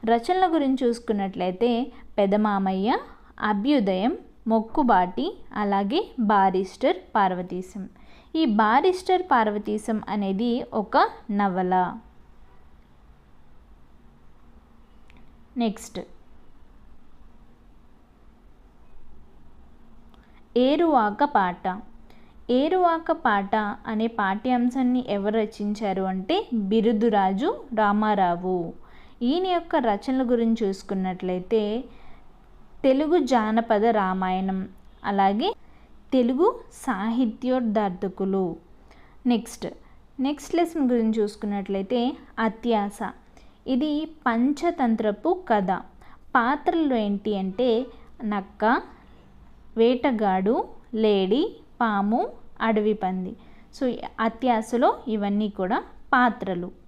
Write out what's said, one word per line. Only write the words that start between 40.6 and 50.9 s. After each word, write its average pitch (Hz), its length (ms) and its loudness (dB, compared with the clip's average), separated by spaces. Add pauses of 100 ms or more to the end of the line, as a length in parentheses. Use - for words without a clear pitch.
గురించి 226 300 2
చూసుకున్నట్లయితే 208 960 -2 (220)
అత్యాస. 220 600 -2 (680)
ఇది 294 420 -2 (180)
పంచతంత్రపు 254 1200 0
కథ. 202 220 2 (640)
పాత్రలు 294 600 2
ఏంటి 202 440 -2
అంటే 226 480 0 (380)
నక్క, 214 580 0 (920)
వేటగాడు, 226 920 2 (260)